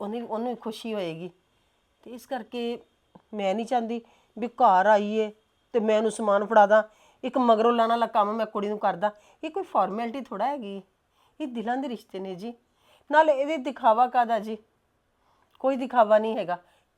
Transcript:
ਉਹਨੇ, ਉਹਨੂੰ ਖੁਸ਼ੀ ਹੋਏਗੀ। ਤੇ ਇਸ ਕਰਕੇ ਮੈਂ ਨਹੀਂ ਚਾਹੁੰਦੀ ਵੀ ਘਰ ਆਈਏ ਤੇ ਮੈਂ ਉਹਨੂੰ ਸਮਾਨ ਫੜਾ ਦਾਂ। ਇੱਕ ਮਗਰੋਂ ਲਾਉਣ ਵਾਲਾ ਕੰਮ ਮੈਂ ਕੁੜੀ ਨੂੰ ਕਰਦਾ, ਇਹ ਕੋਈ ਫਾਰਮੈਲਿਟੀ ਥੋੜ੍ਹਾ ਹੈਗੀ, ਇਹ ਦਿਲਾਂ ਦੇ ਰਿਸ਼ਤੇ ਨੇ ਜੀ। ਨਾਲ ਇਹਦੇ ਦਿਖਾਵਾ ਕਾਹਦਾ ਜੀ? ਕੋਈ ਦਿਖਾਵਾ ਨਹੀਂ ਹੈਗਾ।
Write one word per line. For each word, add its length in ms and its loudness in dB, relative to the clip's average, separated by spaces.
ਉਹਨੇ, 200 -8
ਉਹਨੂੰ 360 -8
ਖੁਸ਼ੀ 360 -10
ਹੋਏਗੀ। 380 -8
ਤੇ 80 -20
ਇਸ 140 -18
ਕਰਕੇ 560 -8
ਮੈਂ 220 -2
ਨਹੀਂ 100 -4
ਚਾਹੁੰਦੀ 360 -4
ਵੀ 80 -4
ਘਰ 380 4
ਆਈਏ 460 2
ਤੇ 60 2
ਮੈਂ 180 2
ਉਹਨੂੰ 140 0
ਸਮਾਨ 340 0
ਫੜਾ 200 6
ਦਾਂ। 180 6
ਇੱਕ 140 -4
ਮਗਰੋਂ 360 4
ਲਾਉਣ 160 2
ਵਾਲਾ 180 0
ਕੰਮ 260 0
ਮੈਂ 120 -4
ਕੁੜੀ 240 -6
ਨੂੰ 100 -6
ਕਰਦਾ, 320 -2
ਇਹ 80 -8
ਕੋਈ 120 -6
ਫਾਰਮੈਲਿਟੀ 580 -4
ਥੋੜ੍ਹਾ 260 -6
ਹੈਗੀ, 340 -8
ਇਹ 60 -6
ਦਿਲਾਂ 300 -6
ਦੇ 120 -6
ਰਿਸ਼ਤੇ 300 -12
ਨੇ 160 -10
ਜੀ। 180 -12
ਨਾਲ 180 6
ਇਹਦੇ 280 0
ਦਿਖਾਵਾ 500 2
ਕਾਹਦਾ 320 0
ਜੀ? 180 -10
ਕੋਈ 160 0
ਦਿਖਾਵਾ 420 4
ਨਹੀਂ 200 -2
ਹੈਗਾ। 200 -6